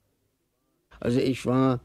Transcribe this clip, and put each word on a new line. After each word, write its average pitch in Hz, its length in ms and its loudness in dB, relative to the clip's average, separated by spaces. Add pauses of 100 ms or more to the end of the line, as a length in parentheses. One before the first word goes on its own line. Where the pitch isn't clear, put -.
(1000)
Also 123 220 0
ich - 240 -4
war 127 380 2